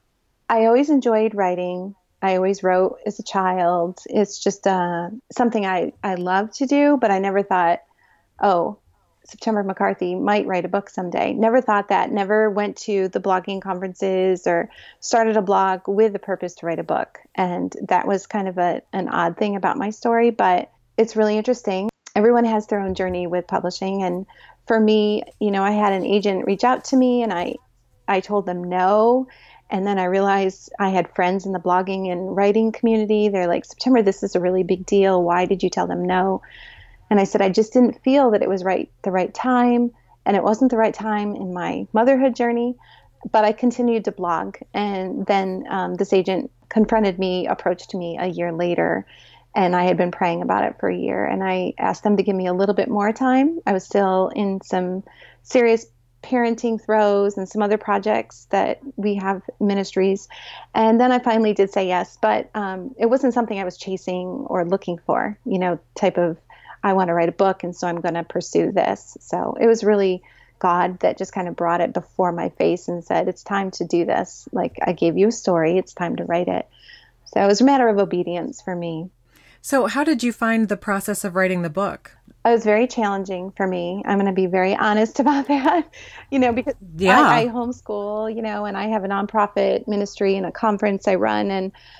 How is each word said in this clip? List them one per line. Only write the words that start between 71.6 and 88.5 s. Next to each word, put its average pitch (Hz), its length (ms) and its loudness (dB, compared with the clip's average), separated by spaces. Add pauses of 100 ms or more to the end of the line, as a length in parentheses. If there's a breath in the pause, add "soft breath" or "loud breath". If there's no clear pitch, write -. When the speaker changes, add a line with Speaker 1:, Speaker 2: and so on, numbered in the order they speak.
Speaker 1:
it 170 120 0
before 180 400 -2
my 170 160 -4
face 170 400 0
and 175 160 -6
said, 185 240 0
"It's - 160 -8
time 196 280 -4
to - 120 -8
do 170 200 0
this. - 480 -4
Like, 180 300 -4
I 180 120 0
gave 170 220 0
you 196 120 4
a 233 40 0
story. 175 460 0
It's - 160 -6
time 170 220 -6
to 170 80 -8
write 175 240 -2
it." - 180 -4 (580 loud breath)
So - 160 -4
it 202 60 4
was 208 140 2
a 247 40 6
matter 262 240 6
of 202 100 2
obedience 175 640 -2
for 185 140 -8
me. 170 360 -8 (520 soft breath)
Speaker 2:
So 277 240 0
how 269 180 -2
did 294 180 0
you 240 100 0
find 226 360 0
the 202 80 -2
process 196 480 -4
of 180 120 -6
writing 185 260 0
the 165 80 -4
book? 190 420 -6 (320)
Speaker 1:
It 233 60 4
was 226 140 4
very 214 220 4
challenging 196 720 -4
for 196 100 0
me. 180 400 -4
I'm 196 120 0
gonna 196 140 2
be 185 140 2
very 185 300 2
honest 214 440 0
<laughs> 233 40 0
about 277 240 2
that, 285 440 0 (380 loud breath)
you 269 80 0
know, 247 140 4
because 254 220 -4 (220)
Speaker 2:
Yeah. 190 220 4 (100)
Speaker 1:
I, 233 140 4
I 233 60 0
homeschool, 220 880 -6
you 226 80 -8
know, 208 240 -6